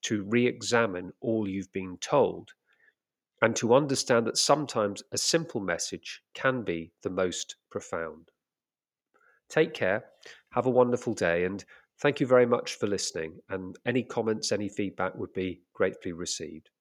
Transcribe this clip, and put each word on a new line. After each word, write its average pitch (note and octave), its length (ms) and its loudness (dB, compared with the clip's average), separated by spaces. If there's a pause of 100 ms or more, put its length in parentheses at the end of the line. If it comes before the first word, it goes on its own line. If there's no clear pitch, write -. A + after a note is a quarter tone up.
to G#2 180 -2
re-examine A2 880 0 (100)
all A2 260 0
you've F#2+ 240 -6
been F#2 260 -6
told, F#2 560 0 (920)
and A2+ 140 4
to A#2+ 180 4
understand C3 500 2
that - 140 -2
sometimes A#2+ 720 0
a G#2 80 -4
simple D#3+ 420 0
message - 640 -6 (100)
can B2+ 300 -2
be E2+ 300 -6 (100)
the F#2+ 80 -4
most F2+ 460 -2 (120)
profound. E2 640 -8 (1160)
Take D#3+ 260 2
care, G2+ 300 -2 (480)
have B2 120 0
a C3 60 2
wonderful B2 420 4
day, F2 320 2
and F#2+ 180 -4 (360)
thank C#3+ 200 0
you D3 60 2
very B2 220 8
much - 260 0
for - 140 -4
listening, F2 520 -4 (100)
and F#2+ 360 -8
any B2 160 2
comments, A2 500 -2
any G#2 160 -2
feedback F#2+ 460 -4
would - 200 -10
be F#2 280 -6 (140)
gratefully F#2+ 380 -2
received. E2 680 -10